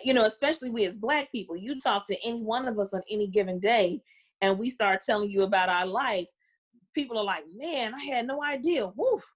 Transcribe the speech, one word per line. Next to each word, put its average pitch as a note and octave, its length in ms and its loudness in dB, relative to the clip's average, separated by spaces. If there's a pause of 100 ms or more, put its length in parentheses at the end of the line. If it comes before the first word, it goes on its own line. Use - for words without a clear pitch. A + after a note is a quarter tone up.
you C4 100 2
know, A#3 120 6
especially C#4 440 -2
we A3+ 160 0
as F#3+ 120 -6
Black C#4 340 0
people, F3+ 240 -6
you B3 240 -8
talk G3+ 280 0
to G3 160 -2
any A#3 180 -4
one A#3+ 260 -2
of G#3+ 100 -4
us G3 160 -2
on F#3 160 -4
any G#3 180 -2
given F#3 320 0
day, G3 420 2 (400)
and G3 160 4
we A#3+ 120 -2
start G3 320 2
telling G#3 280 0
you G3 120 4
about F#3+ 280 4
our F3+ 160 2
life, G3+ 420 -2 (640)
people A#3+ 240 -2
are G#3 60 0
like, F3 200 -2 (100)
"Man, B3+ 400 -4
I C#4 100 -12
had B3 220 -2
no C#4 180 -4
idea. C#4 440 0
Woo. G#4+ 340 0 (140)